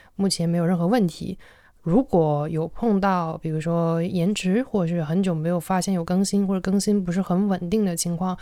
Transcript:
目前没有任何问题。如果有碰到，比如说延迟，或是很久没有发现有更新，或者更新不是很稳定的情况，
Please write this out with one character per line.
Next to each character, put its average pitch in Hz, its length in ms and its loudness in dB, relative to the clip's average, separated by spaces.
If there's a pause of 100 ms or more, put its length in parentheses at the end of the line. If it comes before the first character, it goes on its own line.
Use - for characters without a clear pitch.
(160)
目 196 120 0
前 170 180 0
没 170 120 2
有 170 80 2
任 180 100 2
何 170 100 0
问 208 220 2
题。 - 300 -8 (420)
如 185 220 2
果 151 480 2
有 165 180 -2
碰 202 320 0
到， 175 380 0
比 160 100 -8
如 156 140 -2
说 165 400 0
延 185 320 0
迟， 196 280 0
或 202 240 -2
是 170 160 -2
很 160 200 0
久 185 120 0
没 156 140 -2
有 175 100 0
发 185 220 -2
现 196 140 -2
有 170 100 -2
更 180 180 2
新， 202 240 0
或 190 60 0
者 190 80 -2
更 190 180 0
新 202 240 2
不 175 80 -4
是 180 120 0
很 185 260 0
稳 180 220 -2
定 220 120 2
的 180 140 0
情 170 180 -2
况， 185 280 -4